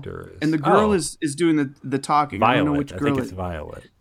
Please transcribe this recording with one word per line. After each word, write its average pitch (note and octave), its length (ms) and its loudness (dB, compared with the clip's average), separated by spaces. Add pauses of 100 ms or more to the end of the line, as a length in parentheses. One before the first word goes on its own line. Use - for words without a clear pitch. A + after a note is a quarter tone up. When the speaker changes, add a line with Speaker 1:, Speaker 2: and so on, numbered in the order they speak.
Speaker 1:
character - 320 -12
is. - 80 -20
Speaker 2:
and D#3 140 0
the D#3 40 0
girl G#3 320 4
Speaker 1:
Oh. - 40 4
Speaker 2:
is, D#3+ 260 -4
is C#3+ 160 -4
doing E3 200 2
the, C#3+ 140 0 (140)
the C3+ 140 -2
talking. C#3+ 440 0
I B2+ 140 6
don't - 80 4
know D3+ 80 0
Speaker 1:
Violet. C#3+ 60 0
Speaker 2:
which C#3+ 160 -4
Speaker 1:
I - 20 -8
Speaker 2:
girl C#3+ 140 0
Speaker 1:
think C3+ 80 0
Speaker 2:
it B2+ 60 -2
Speaker 1:
it's G#2+ 80 -10
Violet. F2+ 520 -8 (160)